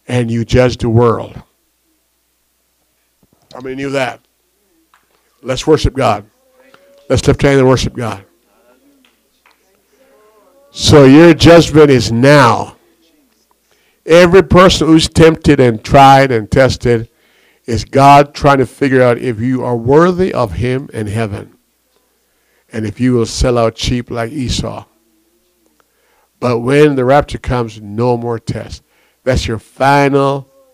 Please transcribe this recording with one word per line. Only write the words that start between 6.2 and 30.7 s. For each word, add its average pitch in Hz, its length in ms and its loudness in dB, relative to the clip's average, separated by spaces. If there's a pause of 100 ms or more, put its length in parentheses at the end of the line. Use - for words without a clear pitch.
Let's 131 180 -2
lift 131 180 -2
our 143 60 2
hand 139 100 2
and 127 80 2
worship 127 260 -2
God. 107 300 -12 (2500)
So - 340 4
your 156 280 6
judgment 151 560 4
is 117 220 0
now. 120 680 0 (1300)
Every 175 380 4
person 175 460 2
who's 160 200 2
tempted 160 520 2
and 117 220 0
tried 135 480 4
and 110 200 -4
tested 120 580 -2 (560)
is 117 220 -6
God 143 480 4
trying 139 240 0
to 123 80 0
figure 131 340 -2
out 123 160 0
if 117 240 -8
you 123 240 -4
are 123 120 -4
worthy 170 580 0
of 117 180 -6
him 127 400 -8
in 107 140 -10
heaven 101 500 -10 (1120)
and 113 140 -10
if 107 160 -12
you 123 140 -2
will 113 100 -2
sell 123 320 -4
out 113 200 -2
cheap 123 340 -8
like 117 200 -10
Esau. 113 540 -10 (1600)
But 120 180 -4
when 143 380 0
the 127 100 -2
rapture 143 320 0
comes, 117 420 -8
no 117 380 -4
more 117 200 -10
test. - 440 -14 (400)
That's 127 240 -4
your 113 120 -8
final 139 920 -2 (240)